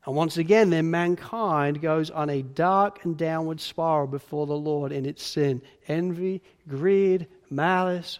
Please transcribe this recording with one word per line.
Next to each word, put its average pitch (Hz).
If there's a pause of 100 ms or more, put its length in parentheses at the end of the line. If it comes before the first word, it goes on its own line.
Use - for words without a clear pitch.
And 135
once 160
again, 190
then 165
mankind 170
goes 160
on 151
a 139
dark 185
and 170
downward 160
spiral 160
before 143
the 147
Lord 147
in 139
its -
sin. 139 (260)
Envy, 180 (260)
greed, 185 (240)
malice, 180